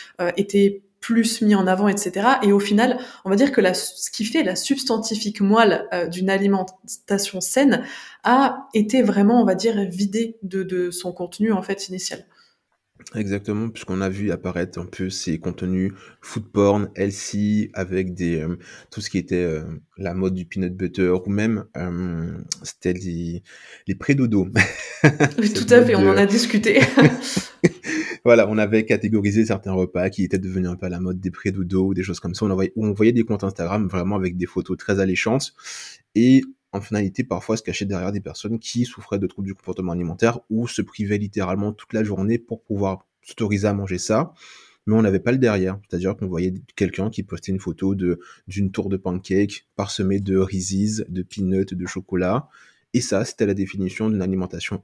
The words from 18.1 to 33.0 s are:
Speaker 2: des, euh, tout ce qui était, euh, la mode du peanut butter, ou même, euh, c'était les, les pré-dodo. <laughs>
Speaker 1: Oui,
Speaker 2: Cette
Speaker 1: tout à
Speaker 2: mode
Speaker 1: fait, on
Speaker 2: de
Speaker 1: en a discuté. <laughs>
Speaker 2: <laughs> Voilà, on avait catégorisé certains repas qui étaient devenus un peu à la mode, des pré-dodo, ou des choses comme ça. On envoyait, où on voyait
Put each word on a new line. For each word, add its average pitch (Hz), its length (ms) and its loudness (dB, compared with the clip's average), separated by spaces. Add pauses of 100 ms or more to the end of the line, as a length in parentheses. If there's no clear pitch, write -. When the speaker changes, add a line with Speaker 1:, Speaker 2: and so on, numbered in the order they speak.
Speaker 2:
des, 85 280 -2
euh, 85 180 -6 (320)
tout 107 100 -12
ce - 80 -10
qui - 80 -2
était, 87 260 -2
euh, 80 200 -4 (340)
la 90 160 -6
mode 92 220 -2
du 90 100 -6
peanut 92 260 -4
butter, 92 440 0 (100)
ou 101 40 -6
même, 107 360 0 (100)
euh, 87 560 -6 (300)
c'était - 320 -4
les, 87 480 -6 (460)
les 95 80 -2
pré-dodo. 110 580 2
<laughs> - 500 0 (360)
Speaker 1:
Oui, 208 80 2
Speaker 2:
Cette - 200 -2
Speaker 1:
tout 240 60 4
à 240 60 12
Speaker 2:
mode 240 80 8
Speaker 1:
fait, 226 80 4
on 196 80 6
Speaker 2:
de 196 60 8
Speaker 1:
en 190 80 6
a 202 100 6
discuté. 214 580 2
<laughs> - 60 2 (720)
Speaker 2:
<laughs> - 600 -2
Voilà, 113 240 8
on 110 120 0
avait 110 260 2
catégorisé 104 600 2
certains 98 280 -4
repas 92 380 0
qui 98 120 -4
étaient 92 140 0
devenus 92 320 -4
un 87 60 -6
peu 92 100 -8
à 90 40 -4
la 87 100 -6
mode, 92 200 -4
des 95 120 -6
pré-dodo, 95 560 -2
ou 98 80 0
des 92 80 -2
choses 90 160 -6
comme - 160 -6
ça. 110 100 -2
On 98 60 2
envoyait, 95 240 0
où 110 100 -2
on 104 80 0
voyait 107 200 4